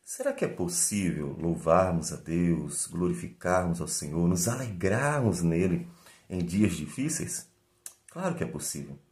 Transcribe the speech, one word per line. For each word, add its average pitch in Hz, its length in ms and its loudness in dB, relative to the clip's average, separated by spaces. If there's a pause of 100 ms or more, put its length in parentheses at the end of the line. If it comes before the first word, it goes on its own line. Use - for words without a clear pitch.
Será 269 260 -4
que 254 140 -2
é - 40 -2
possível 78 920 0
louvarmos 85 720 4
a 73 40 -8
Deus, 80 720 0
glorificarmos 90 920 0
ao 76 80 -4
Senhor, 82 400 0
nos 87 180 2
alegrarmos 117 920 0
nele 85 480 2 (400)
em 90 160 -2
dias 92 300 2
difíceis? - 760 -6 (640)
Claro 180 240 -4
que 85 100 -2
é - 20 -2
possível. 71 520 -8 (140)